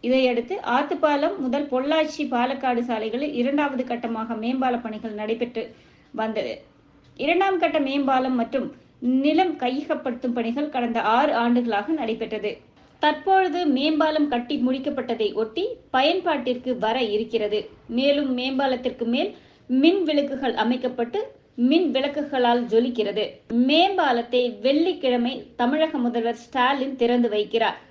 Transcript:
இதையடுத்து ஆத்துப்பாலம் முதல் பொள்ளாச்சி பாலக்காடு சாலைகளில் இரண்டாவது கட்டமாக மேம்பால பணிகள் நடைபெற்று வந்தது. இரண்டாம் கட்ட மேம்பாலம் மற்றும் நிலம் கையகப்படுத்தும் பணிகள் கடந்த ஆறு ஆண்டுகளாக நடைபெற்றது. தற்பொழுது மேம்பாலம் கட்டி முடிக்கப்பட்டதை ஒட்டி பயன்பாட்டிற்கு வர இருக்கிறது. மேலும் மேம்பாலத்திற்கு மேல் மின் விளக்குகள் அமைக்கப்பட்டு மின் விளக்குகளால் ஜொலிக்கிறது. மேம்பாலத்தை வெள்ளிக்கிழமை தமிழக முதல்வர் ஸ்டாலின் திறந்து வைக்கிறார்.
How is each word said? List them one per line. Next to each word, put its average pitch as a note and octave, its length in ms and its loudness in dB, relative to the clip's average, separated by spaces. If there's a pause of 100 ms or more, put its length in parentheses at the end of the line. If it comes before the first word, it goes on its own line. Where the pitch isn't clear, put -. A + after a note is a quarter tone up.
இதையடுத்து B3 540 2 (100)
ஆத்துப்பாலம் D4 720 0
முதல் C#4 300 -2
பொள்ளாச்சி D4+ 540 0 (100)
பாலக்காடு B3 500 0
சாலைகளில் A#3+ 560 -4
இரண்டாவது C#4 440 0
கட்டமாக A3+ 580 -6
மேம்பால B3 420 -2
பணிகள் G#3+ 380 -10
நடைபெற்று A#3 420 -4 (500)
வந்தது. G#3 400 -4 (680)
இரண்டாம் F4 440 0
கட்ட D#4 160 0
மேம்பாலம் C4 640 0
மற்றும் A#3 260 -2 (560)
நிலம் D#4 340 4
கையகப்படுத்தும் B3+ 800 -4
பணிகள் B3 380 -2
கடந்த A#3 260 -2 (160)
ஆறு D4+ 180 2
ஆண்டுகளாக A#3+ 680 2
நடைபெற்றது. A3 520 -4 (480)
தற்பொழுது F4 640 2
மேம்பாலம் D4+ 680 2
கட்டி B3 300 -4
முடிக்கப்பட்டதை B3+ 720 -2
ஒட்டி C4+ 340 -2 (240)
பயன்பாட்டிற்கு C4+ 880 0
வர A3 180 0 (120)
இருக்கிறது. G#3+ 500 -2 (300)
மேலும் C#4 480 2
மேம்பாலத்திற்கு B3+ 680 -2
மேல் C#4+ 260 0 (380)
மின் D#4+ 340 4
விளக்குகள் C#4 600 0
அமைக்கப்பட்டு B3 560 -2 (500)
மின் E4 220 4
விளக்குகளால் C4 760 2
ஜொலிக்கிறது. G#3+ 560 0 (440)
மேம்பாலத்தை C#4+ 760 4 (200)
வெள்ளிக்கிழமை C4+ 720 2 (220)
தமிழக D4+ 420 0
முதல்வர் A#3 460 -2
ஸ்டாலின் C4 520 0
திறந்து A#3+ 340 2
வைக்கிறார். G#3 480 0 (140)